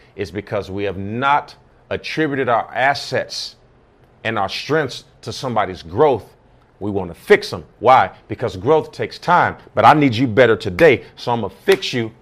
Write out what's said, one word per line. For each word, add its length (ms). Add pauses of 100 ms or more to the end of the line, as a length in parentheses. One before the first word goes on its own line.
(160)
is 140
because 400
we 140
have 140
not 580 (320)
attributed 640
our 240
assets 800 (680)
and 160
our 120
strengths 540 (180)
to 100
somebody's 500
growth. 520 (460)
We 120
want 200
to 20
fix 380
'em. 120 (160)
Why? 300 (180)
Because 280
growth 360
takes 260
time, 380 (180)
but 100
I 100
need 200
you 140
better 260
today, 500 (120)
so 160
I'm 80
gonna 120
fix 400
you 300